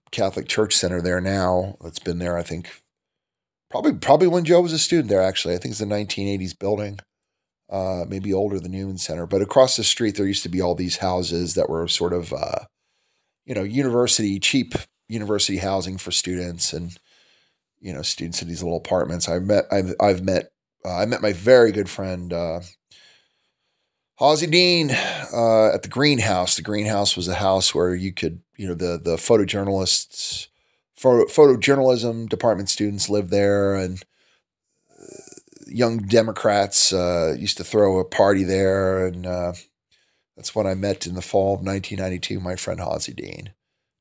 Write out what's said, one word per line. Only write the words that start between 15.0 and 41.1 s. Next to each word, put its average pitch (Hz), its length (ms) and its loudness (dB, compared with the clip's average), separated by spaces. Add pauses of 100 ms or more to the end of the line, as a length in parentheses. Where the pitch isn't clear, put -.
university 104 500 -2
housing 95 400 -4
for - 120 -10
students. 87 600 -4
And 85 260 -8 (840)
you 92 100 -10
know, 73 100 -10
students - 380 -6
in 85 80 -10
these 85 140 -8
little 85 160 -4
apartments. 87 500 -2
I 87 120 -2
met, 101 300 2
I've, 95 300 0
I've 92 220 4
met, 92 300 -2 (320)
uh, 90 120 -6
I 92 80 2
met 117 160 -2
my 104 120 0
very 113 400 8
good 95 180 -2
friend, 90 420 -8
uh, 85 280 -4 (1600)
Hawsey 151 300 4
Dean, 170 400 4
uh, 113 840 2
at - 80 -4
the - 60 -12
Greenhouse. 113 680 2
The - 80 -6
Greenhouse 104 540 -2
was 87 120 -4
a 90 60 -2
house 95 400 2
where 90 200 2
you 92 180 -4
could, 82 280 -6 (160)
you 95 120 -10
know, 87 60 -4
the, 85 280 -4
the 85 140 0
photojournalists, 98 1300 0 (500)
photo, 123 300 6
photojournalism 127 1000 4
department 104 420 0
students 101 400 -2
lived 101 200 -2
there, 101 440 2
and, 92 300 -4 (920)
uh, - 80 -20 (600)
young 117 320 -2
Democrats, 104 920 2
uh, 87 440 2
used 82 200 -4
to 87 80 -10
throw 98 340 4
a 92 60 0
party 98 400 4
there, 95 600 2
and, 90 200 -6
uh, 90 260 -4 (840)
that's - 180 -12
when 107 120 0
I 95 80 -2
met 95 320 -4
in 87 80 -8